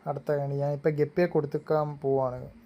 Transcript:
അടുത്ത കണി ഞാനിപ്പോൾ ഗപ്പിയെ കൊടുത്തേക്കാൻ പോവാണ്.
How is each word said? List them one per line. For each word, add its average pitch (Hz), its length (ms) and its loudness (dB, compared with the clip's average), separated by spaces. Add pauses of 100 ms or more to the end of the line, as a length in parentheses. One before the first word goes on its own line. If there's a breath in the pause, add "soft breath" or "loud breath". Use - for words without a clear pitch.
(120)
അടുത്ത 139 180 -6 (120)
കണി 139 240 -2
ഞാനിപ്പോൾ 147 360 0
ഗപ്പിയെ 170 360 2
കൊടുത്തേക്കാൻ 151 680 0
പോവാണ്. 131 380 0 (220)